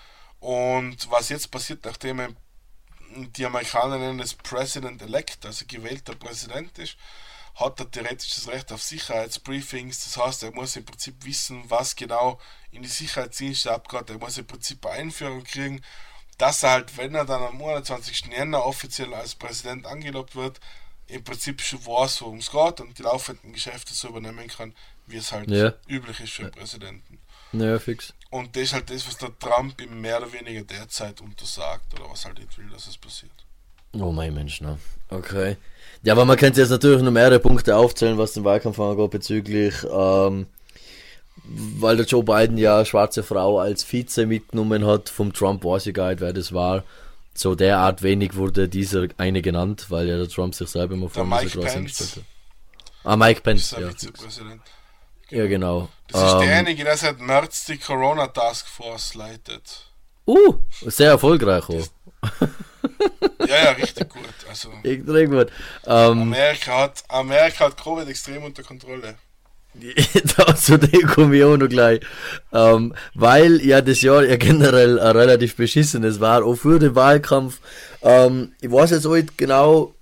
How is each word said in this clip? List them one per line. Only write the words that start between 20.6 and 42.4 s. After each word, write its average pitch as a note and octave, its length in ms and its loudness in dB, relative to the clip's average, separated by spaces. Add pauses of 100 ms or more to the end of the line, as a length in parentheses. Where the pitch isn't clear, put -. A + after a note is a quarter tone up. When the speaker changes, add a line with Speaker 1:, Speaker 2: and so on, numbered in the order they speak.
Speaker 1:
im B2 160 -18
Prinzip C3 380 -12
schon - 240 -12
weiß, B2 360 -6
worum A2+ 180 -16
es - 120 -14
geht E3 300 -2
und - 160 -20
die C#3 60 -20
laufenden A#2+ 500 -8
Geschäfte B2 400 -16
so - 160 -12
übernehmen A2+ 380 -18
kann, A2+ 260 -18 (340)
wie A2+ 100 -18
es A2 140 -14
halt G#2 180 -12
Speaker 2:
Ja. G#2 240 0 (140)
Speaker 1:
üblich A#2+ 320 -14
ist A2 140 -16
für G#2+ 100 -16
einen F#2 80 -16
Speaker 2:
Ja. - 0 -
Speaker 1:
Präsidenten. G2+ 680 -20 (320)
Speaker 2:
Ja, A2 280 -4
fix. - 340 -12 (160)
Speaker 1:
Und B2 260 -16
das C3 80 -6
ist C3 100 -6
halt B2+ 160 -10
das, B2+ 160 -12
was B2+ 120 -16
der B2 200 -16
Trump C3 440 -6
ihm A#2 180 -18
mehr A2+ 200 -8
oder A#2+ 120 -12
weniger A#2 320 -16
derzeit G#2 560 -16
untersagt - 720 -10
oder - 160 -12
was - 160 -14
halt E2+ 140 -14
nicht G#2 180 -12
will, G2+ 120 -16
dass - 180 -18
es - 100 -20
passiert. - 480 -20 (480)
Speaker 2:
Oh F#2+ 180 -6
mein D#2+ 220 -8
Mensch, D2 280 -12
ne? D2+ 160 -12 (320)
Okay. G2 480 -8 (460)
Ja, A2 100 2
aber A#2+ 120 6
man C3 120 6
könnte C3+ 240 4
jetzt B2+ 80 4
natürlich C3 320 4
noch B2+ 100 2
mehrere A#2+ 280 6
Punkte A#2+ 360 6
aufzählen, A2+ 420 2
was G#2+ 160 -2
den G#2+ 100 -8
Wahlkampf G#2 360 0
angeht G#2 320 -2
bezüglich, G#2 640 -4 (180)
ähm, F#2+ 540 0 (960)
weil G#2+ 540 -2
der A2+ 80 0
Joe A#2+ 180 0
Biden A2+ 340 2